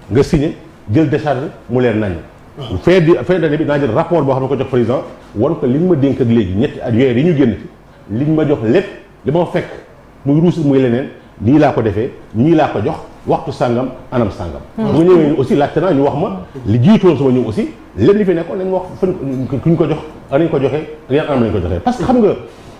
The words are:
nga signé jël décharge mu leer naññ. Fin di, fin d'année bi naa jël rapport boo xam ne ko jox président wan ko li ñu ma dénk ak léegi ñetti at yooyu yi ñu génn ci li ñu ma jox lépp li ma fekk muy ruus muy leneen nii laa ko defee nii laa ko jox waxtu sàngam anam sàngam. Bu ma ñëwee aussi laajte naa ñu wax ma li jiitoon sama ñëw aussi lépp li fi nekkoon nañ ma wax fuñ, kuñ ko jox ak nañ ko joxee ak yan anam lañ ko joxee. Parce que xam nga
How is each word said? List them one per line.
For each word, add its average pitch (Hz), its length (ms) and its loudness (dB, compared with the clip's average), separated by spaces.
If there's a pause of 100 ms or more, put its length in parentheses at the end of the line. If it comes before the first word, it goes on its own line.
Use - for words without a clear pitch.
nga 123 140 2
signé 147 320 -2 (360)
jël 151 160 4
décharge 131 420 -2 (200)
mu 123 140 0
leer 117 120 2
naññ. 104 200 -2 (680)
Fin 185 200 4
di, 165 120 4 (100)
fin 180 140 0
d'année 156 200 0
bi 156 80 -2
naa 143 140 0
jël 135 120 0
rapport 160 320 0
boo 135 100 0
xam 131 80 -2
ne 131 60 -2
ko 139 100 -2
jox 120 140 -4
président 120 320 0 (320)
wan 135 200 0
ko 147 120 -2
li 127 100 0
ñu 175 120 2
ma 175 80 2
dénk 131 220 0
ak 127 80 0
léegi 113 280 2
ñetti 131 260 -2
at 127 100 -4
yooyu 123 280 2
yi 143 60 2
ñu 175 120 2
génn 123 220 4
ci - 560 -14
li 143 100 -2
ñu 156 80 2
ma 156 140 2
jox 143 160 2
lépp - 220 2 (380)
li - 80 -2
ma 170 140 0
fekk - 220 -6 (580)
muy 143 160 2
ruus 170 160 2
muy 139 240 2
leneen 127 280 0 (320)
nii 123 180 4
laa 143 140 4
ko 127 80 0
defee 110 300 -2 (240)
nii 143 200 2
laa 147 140 4
ko - 140 -4
jox - 120 -4 (320)
waxtu 147 240 -2
sàngam 127 380 -2 (220)
anam 117 200 0
sàngam. 78 300 -10 (160)
Bu 220 60 -4
ma 165 200 2
ñëwee 165 340 4
aussi 135 180 0
laajte 143 240 0
naa 175 140 0
ñu 139 100 2
wax 139 160 0
ma 190 220 -4 (240)
li 110 160 2
jiitoon 185 360 4
sama 135 140 2
ñëw 123 160 2
aussi 208 220 -4 (280)
lépp 175 200 4
li 202 80 0
fi 180 80 2
nekkoon 170 240 -4
nañ 185 120 -4
ma 185 80 0
wax 180 60 -4 (160)
fuñ, 135 600 -4
kuñ 165 160 2
ko 160 120 2
jox 117 100 -2 (340)
ak 139 80 2
nañ 165 100 0
ko 139 100 0
joxee 139 280 -2 (220)
ak - 60 -10
yan 147 140 0
anam 131 140 2
lañ 107 80 0
ko 98 80 -2
joxee. 85 200 -2
Parce - 180 -2
que 175 60 -6
xam 247 180 2
nga 196 80 4 (500)